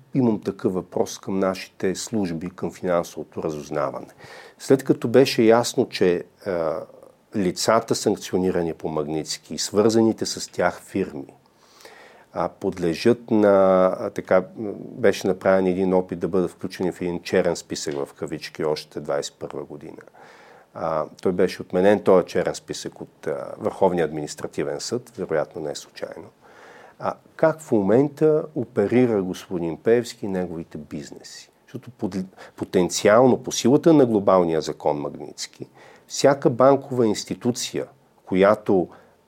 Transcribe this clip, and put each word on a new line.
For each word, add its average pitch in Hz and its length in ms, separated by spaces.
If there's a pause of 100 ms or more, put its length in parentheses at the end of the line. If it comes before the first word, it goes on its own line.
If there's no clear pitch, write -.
(140)
имам 117 280
такъв 98 320
въпрос 92 460
към 98 200
нашите 95 560
служби, 90 540
към 90 220
финансовото 87 720
разузнаване. 73 640 (520)
След 135 240
като 143 240
беше 127 360
ясно, 113 460
че, 87 340 (220)
а, 82 340 (560)
лицата, 110 600
санкционирани 90 760
по 85 160
Магнитски 78 680
и 78 40
свързаните 110 680
с - 260
тях 90 300
фирми, 73 520 (1000)
а, 87 160
подлежат 92 800
на, 98 540 (140)
а, 110 100
така, 92 360 (320)
беше 104 500
направен 95 400
един 92 260
опит 92 260
да 92 80
бъдат 87 240
включени 92 400
в - 100
един 87 200
черен 85 340
списък - 400
в 69 180
кавички 76 500
още 76 360
двайсет 73 360
и - 40
първа 73 240
година. 73 340 (800)
А, 80 280 (160)
той 98 100
беше 92 300
отменен, 95 420
този 92 220
черен 78 300
списък - 460
от, - 260
а, 73 300
Върховния 90 480
административен 76 760
съд, 123 380
вероятно 80 440
не 73 100
е 69 40
случайно. - 520 (720)
А, 104 140 (220)
как 156 260
в - 100
момента 139 720 (120)
оперира 113 680
господин 87 540
Пеевски 117 480
и 104 40
неговите 85 480
бизнеси? - 720 (160)
Защото - 260
под-, 95 340 (300)
потенциално, 104 880
по - 80
силата 151 420
на 139 120
глобалния 95 560
закон 76 360
Магнитски, 71 680 (400)
всяка 143 420
банкова 127 580
институция, - 760 (400)
която 98 600 (400)